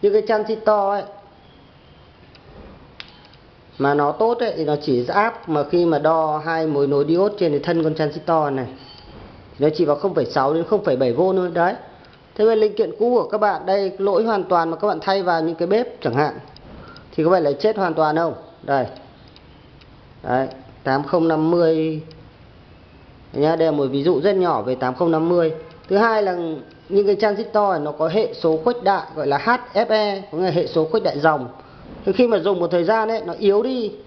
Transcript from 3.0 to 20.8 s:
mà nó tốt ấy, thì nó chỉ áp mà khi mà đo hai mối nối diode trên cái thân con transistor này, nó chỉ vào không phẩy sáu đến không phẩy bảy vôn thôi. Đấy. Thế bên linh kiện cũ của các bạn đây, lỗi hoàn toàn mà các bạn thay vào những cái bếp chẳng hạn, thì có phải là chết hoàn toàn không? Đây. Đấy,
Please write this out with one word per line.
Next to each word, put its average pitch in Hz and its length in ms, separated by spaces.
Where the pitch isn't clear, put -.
mà 139 160
nó 147 180
tốt 226 260
ấy, 226 180
thì 160 80
nó 151 180
chỉ 123 240
áp 202 420
mà 147 220
khi 170 140
mà 165 140
đo 156 460
hai 160 220
mối 143 200
nối 143 220
diode 190 300
trên 165 140
cái 143 80
thân 165 240
con 156 100
transistor 156 580
này, 131 140
nó 143 160
chỉ 170 100
vào 147 120
không 185 180
phẩy 147 120
sáu 143 280
đến 165 100
không 202 200
phẩy 135 120
bảy 127 160
vôn 185 240
thôi. 180 180
Đấy. 175 200
Thế 208 100
bên 220 140
linh 214 160
kiện 202 240
cũ 240 160
của 208 140
các 214 100
bạn 202 280
đây, 190 320
lỗi 196 260
hoàn 208 200
toàn 165 260
mà 165 60
các 208 120
bạn 180 120
thay 196 220
vào 170 200
những 165 120
cái 170 140
bếp 233 340
chẳng 117 120
hạn, 143 200
thì 160 120
có 165 60
phải 185 100
là 143 120
chết 214 240
hoàn 175 180
toàn 156 220
không? 160 180
Đây. 139 240
Đấy, 131 260